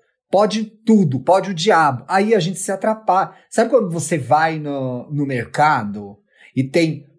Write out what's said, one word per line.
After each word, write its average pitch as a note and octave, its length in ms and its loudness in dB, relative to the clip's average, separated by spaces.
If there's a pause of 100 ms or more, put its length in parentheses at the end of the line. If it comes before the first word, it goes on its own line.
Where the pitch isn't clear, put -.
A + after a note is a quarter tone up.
(300)
pode G#3 340 2
tudo, F#3+ 560 2
pode F#3 300 2
o G3 40 -6
diabo. D#3+ 540 2
Aí G3+ 260 2
a G3+ 60 4
gente F3+ 180 -4
se - 140 -6
atrapalha. F#3+ 580 -2 (180)
Sabe A#3 220 0
quando A3+ 200 2
você E3 280 -4
vai D#3 400 0
no, C3+ 540 -8
no D3 120 -2
mercado A2+ 960 -2 (360)
e C3 100 0
tem E3 420 -2 (120)